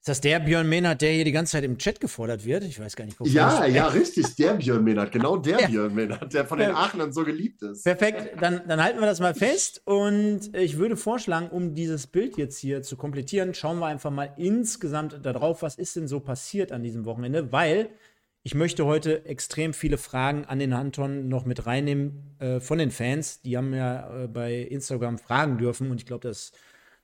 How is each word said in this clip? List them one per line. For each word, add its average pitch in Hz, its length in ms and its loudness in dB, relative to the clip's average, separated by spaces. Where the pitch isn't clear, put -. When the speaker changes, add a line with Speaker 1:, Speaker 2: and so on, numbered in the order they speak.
Speaker 1:
Ist - 60 -10
das 135 140 -2
der 151 180 4
Björn 160 300 4
Mehnert, 165 320 4
der 151 100 4
hier 160 140 4
die 151 80 2
ganze 160 180 0
Zeit 143 140 0
im 127 120 -2
Chat 214 220 -2
gefordert 113 460 -4
wird? 160 180 0
Ich 143 160 -10
weiß 107 160 -10
gar 117 80 -10
nicht, 107 160 -12
wofür 143 140 2
Speaker 2:
Ja, 156 320 6
Speaker 1:
ich 127 100 6
Speaker 2:
ja, 151 120 6
richtig, 160 500 4
der 165 160 6
Björn 127 280 2
Mehnert, 107 300 2
genau 127 240 4
der 175 240 2
Speaker 1:
Ja. 220 80 6
Speaker 2:
Björn 107 260 0
Mehnert, 110 400 -4
der 143 120 2
von 160 120 -4
den 208 120 4
Speaker 1:
Ja. 180 60 0
Speaker 2:
Aachenern 170 360 0
so 160 140 0
geliebt 156 380 -4
ist. - 200 -8
Speaker 1:
Perfekt, 208 580 0
dann, 175 240 2
dann 160 160 2
halten 226 200 2
wir 214 60 6
das 185 120 2
mal 180 140 4
fest 269 500 0
und 208 720 2
ich 170 220 2
würde 214 180 2
vorschlagen, 185 540 -2
um 170 260 -2
dieses 160 320 -4
Bild 233 300 0
jetzt 139 220 -4
hier 139 220 -2
zu 135 140 -10
komplettieren, 147 580 -2
schauen 165 260 -4
wir 170 80 -2
einfach 151 220 -4
mal 139 280 -6
insgesamt 160 840 -2
da 135 120 -2
drauf, 156 300 0
was 151 120 -4
ist - 220 -8
denn 160 100 -4
so 135 140 -4
passiert 160 500 -4
an 120 100 -6
diesem 117 220 -6
Wochenende, 123 480 -4
weil 170 380 2
ich 131 120 -6
möchte 165 300 2
heute 156 400 0
extrem 151 480 -4
viele 147 240 0
Fragen 139 480 -2
an 135 140 -4
den 135 120 0
Anton 139 560 -4
noch 127 160 -2
mit 120 220 -4
reinnehmen, 143 720 -2
äh, 127 220 -2
von 151 160 0
den 156 120 2
Fans. 131 520 -4
Die 123 160 -2
haben 131 160 -2
ja, 127 500 -4
äh, 123 60 -6
bei 120 320 -4
Instagram 120 560 -4
fragen 139 400 0
dürfen 120 340 -2
und 120 80 -4
ich - 60 -16
glaub, 120 160 -10
das - 320 -10